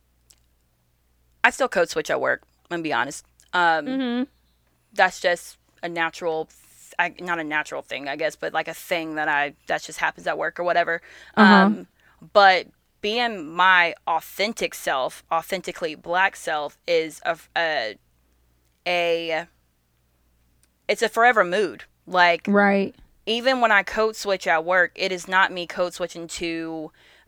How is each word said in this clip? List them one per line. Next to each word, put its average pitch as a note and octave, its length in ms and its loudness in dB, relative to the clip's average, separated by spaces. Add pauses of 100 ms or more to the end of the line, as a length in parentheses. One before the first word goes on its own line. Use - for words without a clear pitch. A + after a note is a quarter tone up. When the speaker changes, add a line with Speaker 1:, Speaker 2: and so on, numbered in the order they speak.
(1400)
Speaker 1:
I A#3+ 60 6
still B3 180 0
code F3 220 0
switch D#3 200 -4
at C#3 100 -2
work, C3 220 -2 (280)
I'm F3 60 -4
gonna E3+ 60 -6
be D3+ 100 -4
honest. B3+ 320 -2 (280)
Um, E3 340 2
Speaker 2:
Mm-hmm. B3+ 360 -4 (720)
Speaker 1:
that's F#3 260 0
just - 380 -4 (240)
a F3 60 -6
natural, E3 580 -4
th-, - 520 -20
I, F3 240 -4
not F3 160 -4
a D#3+ 60 -6
natural D3+ 380 -4
thing, C#3 260 -10
I C#3 80 -6
guess, D3+ 200 -4
but, D#3 160 -8
like, D#3+ 160 -4
a E3 60 -10
thing D#3+ 400 -6
that D3+ 140 -2
I, C#3+ 260 0 (140)
that D#3 140 -4
just - 180 -14
happens E3+ 260 -4
at D#3+ 120 -2
work D#3+ 200 -4
or F3 60 -4
whatever. E3+ 360 0 (360)
Speaker 2:
Uh-huh. F#3+ 180 8
Speaker 1:
Um, G3 320 4 (460)
but F#3+ 340 6 (340)
being G#3 540 -4
my F3+ 400 4 (140)
authentic F#3+ 680 -4
self, C#3+ 560 -4
authentically E3+ 640 -6
black F3+ 420 0
self D3+ 420 -6 (100)
is D#3+ 360 -2
a, E3 120 -2 (200)
a, D3 400 -4 (880)
a, E3+ 600 -2 (1400)
it's - 140 -2
a A3 60 2
forever A3+ 360 4
mood. F3 400 -4 (220)
Like, F3 420 4
Speaker 2:
Right. G3+ 460 2 (320)
Speaker 1:
even A#3+ 340 0
when A3+ 100 4
I G3 120 4
code A3 340 -4
switch G3 300 -4
at D#3+ 180 2
work, F3+ 300 2
it F#3 180 -4
is F3 160 -8
not F#3 240 2
me F3 140 -8
code F3+ 280 -4
switching E3+ 340 -8
to E3 600 -8 (380)